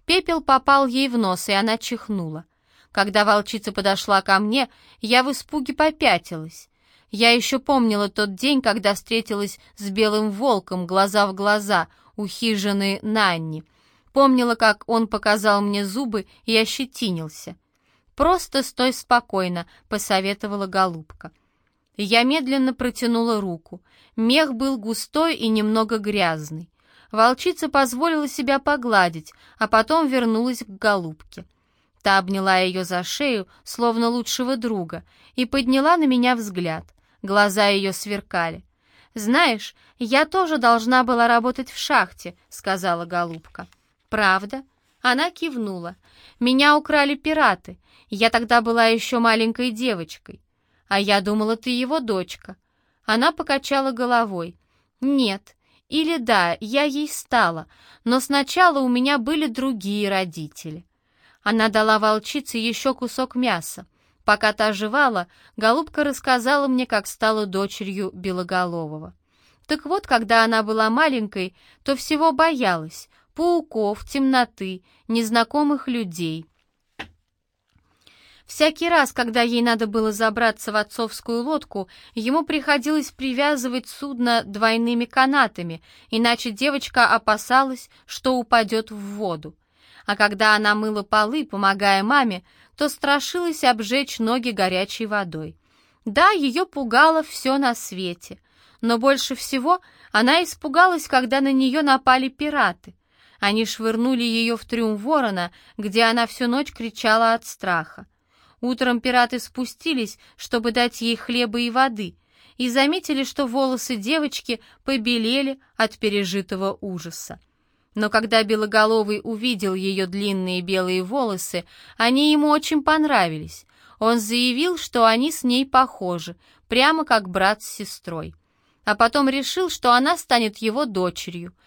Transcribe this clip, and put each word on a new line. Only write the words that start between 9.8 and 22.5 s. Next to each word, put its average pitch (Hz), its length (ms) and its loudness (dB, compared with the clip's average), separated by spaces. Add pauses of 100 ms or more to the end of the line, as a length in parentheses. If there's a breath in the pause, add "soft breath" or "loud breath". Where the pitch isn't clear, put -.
белым 214 400 0
волком 196 560 -2
глаза 196 400 2
в 190 80 -6
глаза 202 520 0 (300 soft breath)
у 208 100 -6
хижины 196 760 -2
Нанни. 170 600 -2 (480)
Помнила, 254 440 4
как 214 320 2
он 226 180 0
показал 208 540 2
мне 202 240 -2
зубы 214 420 -4 (180 soft breath)
и 226 120 0
ощетинился. 214 1000 -4 (600)
«Просто 320 460 0
стой 254 300 -2
спокойно», 185 760 -2 (220 soft breath)
посоветовала 202 800 -2
голубка. 180 640 -4 (640)
Я 220 280 2
медленно 262 500 0